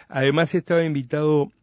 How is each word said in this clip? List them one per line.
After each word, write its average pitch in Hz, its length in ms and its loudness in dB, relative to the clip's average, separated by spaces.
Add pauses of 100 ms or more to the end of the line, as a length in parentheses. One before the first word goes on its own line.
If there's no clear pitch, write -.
Además 143 480 0
estaba 170 280 0
invitado 151 680 -2 (100)